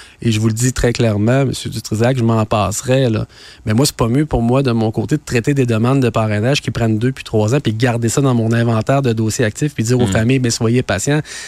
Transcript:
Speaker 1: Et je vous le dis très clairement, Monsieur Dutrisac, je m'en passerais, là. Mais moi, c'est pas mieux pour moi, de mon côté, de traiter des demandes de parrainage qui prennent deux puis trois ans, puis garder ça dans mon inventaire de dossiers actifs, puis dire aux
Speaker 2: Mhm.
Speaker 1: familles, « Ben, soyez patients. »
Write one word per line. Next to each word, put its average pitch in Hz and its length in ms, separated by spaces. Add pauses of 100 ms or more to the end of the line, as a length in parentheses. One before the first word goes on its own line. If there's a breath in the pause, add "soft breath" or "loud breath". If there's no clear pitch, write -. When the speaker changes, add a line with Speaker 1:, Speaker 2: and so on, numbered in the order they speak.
(200 loud breath)
Speaker 1:
Et 117 100
je 107 100
vous 110 80
le 107 40
dis 123 220
très 117 180
clairement, 117 540
Monsieur - 240
Dutrisac, 113 480
je 117 40
m'en 113 220
passerais, 117 640
là. 110 180 (380 loud breath)
Mais 107 80
moi, 127 140
c'est - 100
pas 120 120
mieux 143 180
pour 123 160
moi, 123 200
de 123 100
mon 113 180
côté, 113 260
de 147 80
traiter 139 300
des 135 100
demandes 120 380
de 117 80
parrainage 110 500
qui - 100
prennent 110 280
deux 127 140
puis - 120
trois 107 300
ans, 147 60
puis 117 120
garder 117 380
ça 147 100
dans 131 140
mon 113 180
inventaire 117 480
de 120 140
dossiers 110 320
actifs, 147 260
puis 113 120
dire 123 140
aux 123 80
Speaker 2:
Mhm. 98 60
Speaker 1:
familles, « 120 280
Ben, 120 100
soyez 117 320
patients. » 143 400 (260 loud breath)